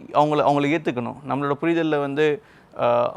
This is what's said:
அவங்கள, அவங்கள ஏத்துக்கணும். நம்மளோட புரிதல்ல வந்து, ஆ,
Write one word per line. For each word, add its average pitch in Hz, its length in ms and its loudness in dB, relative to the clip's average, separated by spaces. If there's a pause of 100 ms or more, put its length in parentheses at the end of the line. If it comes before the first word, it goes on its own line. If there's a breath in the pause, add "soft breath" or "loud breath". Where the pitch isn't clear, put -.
(120)
அவங்கள, 151 280 2
அவங்கள 143 260 2
ஏத்துக்கணும். 123 500 -2 (120)
நம்மளோட 143 320 -2
புரிதல்ல 160 400 0
வந்து, 143 420 0 (380 soft breath)
ஆ, 120 360 2